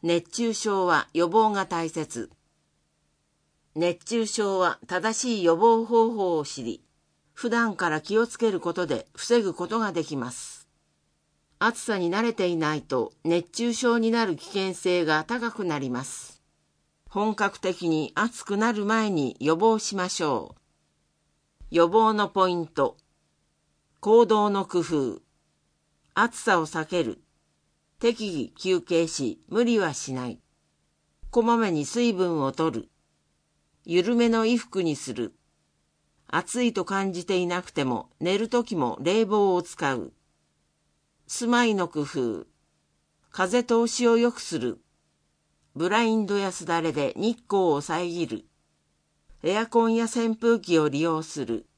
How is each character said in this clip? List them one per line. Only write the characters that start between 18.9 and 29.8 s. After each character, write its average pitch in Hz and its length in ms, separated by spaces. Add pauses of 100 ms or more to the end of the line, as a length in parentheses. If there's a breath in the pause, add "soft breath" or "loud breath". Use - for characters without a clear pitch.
に 143 300
予 151 160
防 220 240
し - 160
ま 180 120
し - 140
ょ 127 340
う。 - 40 (1120)
予 170 160
防 220 240
の 208 160
ポ 190 180
イ 180 80
ン 165 140
ト。 - 280 (1000)
行 226 280
動 208 220
の 196 160
工 - 140
夫。 147 440 (920)
暑 226 220
さ 190 240
を 156 60
避 156 200
け 175 160
る。 113 180 (800)
適 220 280
宜 151 280
休 185 240
憩 165 280
し、 131 400
無 226 160
理 233 160